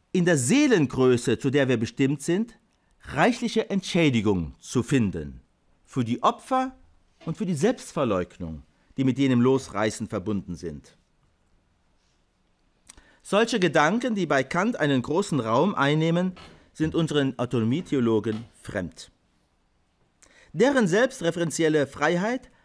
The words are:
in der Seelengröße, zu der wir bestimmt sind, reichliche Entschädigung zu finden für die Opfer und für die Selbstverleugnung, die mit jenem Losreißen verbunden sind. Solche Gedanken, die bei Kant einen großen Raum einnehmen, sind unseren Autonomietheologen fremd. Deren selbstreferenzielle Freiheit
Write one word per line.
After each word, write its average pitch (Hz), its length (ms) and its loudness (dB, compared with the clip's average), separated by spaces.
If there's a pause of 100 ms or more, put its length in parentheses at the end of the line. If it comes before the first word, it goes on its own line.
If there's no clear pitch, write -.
(160)
in 180 100 2
der 170 120 4
Seelengröße, 131 1000 2
zu 139 100 -2
der 135 180 2
wir 123 100 0
bestimmt 135 440 -2
sind, 202 380 -4 (420)
reichliche 220 680 -2
Entschädigung 117 880 0
zu - 240 -4
finden 82 580 -2 (440)
für - 180 -4
die 113 180 -4
Opfer 262 560 -2 (480)
und 165 100 -8
für 214 120 -6
die 180 80 -4
Selbstverleugnung, 101 1080 -2 (340)
die 135 100 -2
mit 127 120 0
jenem 131 240 2
Losreißen 113 640 0
verbunden 95 480 -6
sind. 80 400 -14 (2250)
Solche 233 360 0
Gedanken, 175 540 2
die 185 140 -2
bei 139 160 2
Kant 202 360 -2
einen 139 220 2
großen 151 380 -2
Raum 123 340 2
einnehmen, 165 640 0 (380)
sind 156 200 -4
unseren 143 460 0
Autonomietheologen 117 1040 0 (160)
fremd. - 500 -10 (1400)
Deren 240 360 4
selbstreferenzielle 165 1000 0
Freiheit 175 640 -2 (140)